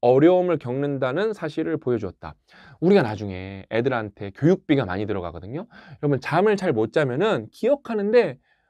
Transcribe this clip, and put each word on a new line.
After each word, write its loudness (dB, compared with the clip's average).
어려움을 6
겪는다는 -4
사실을 -4
보여주었다. -4
우리가 6
나중에 -8
애들한테 -4
교육비가 2
많이 -4
들어가거든요. -8
여러분, 0
잠을 0
잘 -2
못 0
자면은 0
기억하는데 0